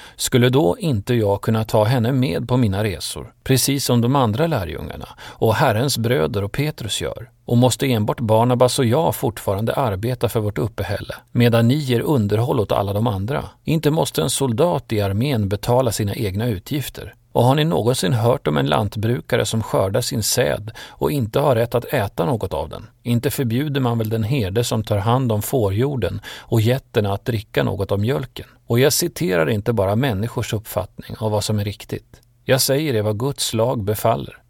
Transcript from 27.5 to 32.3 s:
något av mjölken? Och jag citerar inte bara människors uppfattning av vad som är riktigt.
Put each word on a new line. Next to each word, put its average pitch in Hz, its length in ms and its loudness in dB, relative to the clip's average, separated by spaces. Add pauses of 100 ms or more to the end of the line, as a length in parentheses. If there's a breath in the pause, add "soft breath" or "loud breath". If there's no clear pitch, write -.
något 98 300 -2
av 101 80 0
mjölken? 131 460 -4 (200)
Och 120 120 2
jag 143 140 4
citerar 170 580 0
inte 110 220 -2
bara 101 240 2
människors 117 560 -2
uppfattning - 640 -6
av 110 120 -2
vad 104 140 0
som 107 140 0
är 101 60 -2
riktigt. - 560 -10 (240)